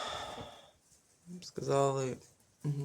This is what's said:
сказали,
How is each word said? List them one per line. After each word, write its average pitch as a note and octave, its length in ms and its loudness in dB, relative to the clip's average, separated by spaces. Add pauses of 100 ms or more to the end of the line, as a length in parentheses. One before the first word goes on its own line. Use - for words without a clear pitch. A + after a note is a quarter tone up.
(1400)
сказали, C3+ 720 2 (680)